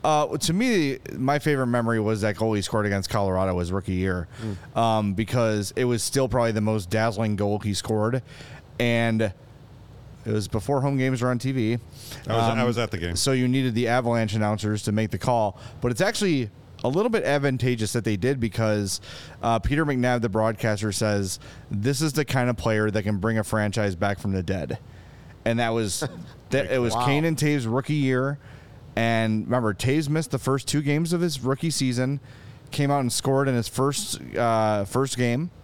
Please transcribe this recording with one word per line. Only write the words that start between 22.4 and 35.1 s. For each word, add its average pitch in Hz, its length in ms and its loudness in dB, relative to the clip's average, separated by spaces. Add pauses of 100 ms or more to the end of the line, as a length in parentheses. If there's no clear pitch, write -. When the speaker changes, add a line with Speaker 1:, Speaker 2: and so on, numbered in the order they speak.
Speaker 1:
of 117 60 -2
player 107 340 2
that 104 120 0
can 104 140 0
bring 110 220 0
a 104 60 0
franchise 104 520 0
back 101 240 0
from 101 120 -2
the 95 100 0
dead." 87 360 -4 (680)
And 117 140 2
that 117 140 0
was, 110 280 0
Speaker 2:
<laughs> - 500 -10
Speaker 1:
that, 135 160 2
Speaker 2:
Like, 85 40 -8
Speaker 1:
it 127 80 2
was 120 160 2
Speaker 2:
wow. 120 120 2
Speaker 1:
Kane 143 180 2
and 160 120 0
Toews' 147 360 0
rookie 135 220 0
year. 135 440 2 (600)
And 113 460 2
remember, 113 300 0
Toews 139 340 0
missed 156 220 -2
the 135 80 -2
first 131 280 -2
two 147 160 0
games 151 300 0
of 175 80 0
his 160 200 -2
rookie 131 300 0
season, 131 480 0 (520)
came 143 200 0
out 143 100 4
and 123 120 0
scored 135 340 2
in 135 80 2
his 117 140 0
first, 139 500 -2 (180)
uh, 110 500 2
first 127 320 0